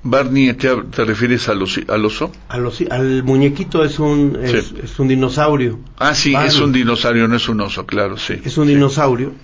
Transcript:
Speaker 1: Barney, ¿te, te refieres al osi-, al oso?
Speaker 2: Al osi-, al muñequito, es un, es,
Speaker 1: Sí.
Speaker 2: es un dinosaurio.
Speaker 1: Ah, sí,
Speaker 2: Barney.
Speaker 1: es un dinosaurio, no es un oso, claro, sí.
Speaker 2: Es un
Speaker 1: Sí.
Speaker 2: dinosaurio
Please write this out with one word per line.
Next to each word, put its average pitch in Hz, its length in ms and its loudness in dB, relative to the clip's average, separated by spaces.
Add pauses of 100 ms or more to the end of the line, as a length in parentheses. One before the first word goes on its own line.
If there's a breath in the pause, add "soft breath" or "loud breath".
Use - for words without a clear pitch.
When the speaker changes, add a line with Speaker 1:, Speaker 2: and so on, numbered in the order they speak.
Speaker 1:
Barney, 131 460 2
¿te, 131 160 0 (140)
te - 200 -4
refieres 113 460 0
al 98 140 0
osi-, - 280 -6
al 107 140 0
oso? 143 260 -2 (180)
Speaker 2:
Al 120 180 -4
osi-, 120 240 -4
al 131 320 0
muñequito, 143 600 2
es 147 140 -2
un, 147 420 2
es, 117 280 0
Speaker 1:
Sí. - 160 -14
Speaker 2:
es - 160 -12
un 135 80 2
dinosaurio. 131 720 2 (180)
Speaker 1:
Ah, 147 160 0
sí, 143 200 0
Speaker 2:
Barney. 143 160 2
Speaker 1:
es 143 100 2
un 143 120 2
dinosaurio, 117 560 2
no 117 80 2
es 120 140 -2
un 110 120 -2
oso, 95 260 -8
claro, 101 300 -2
sí. 98 260 -8
Speaker 2:
Es 131 160 -6
un 147 80 4
Speaker 1:
Sí. 143 80 4
Speaker 2:
dinosaurio 139 580 2 (100)